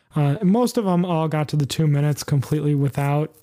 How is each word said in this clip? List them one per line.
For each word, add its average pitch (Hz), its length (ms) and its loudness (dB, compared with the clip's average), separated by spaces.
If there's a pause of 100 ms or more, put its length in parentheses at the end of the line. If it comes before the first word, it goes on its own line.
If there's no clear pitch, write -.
(160)
Uh, 143 260 2
most 226 340 2
of 226 100 0
them 175 180 2
all 160 240 0
got 151 200 -2
to - 80 -4
the 147 100 0
two 160 200 -2
minutes 143 380 0
completely 147 500 0
without 143 580 -2 (100)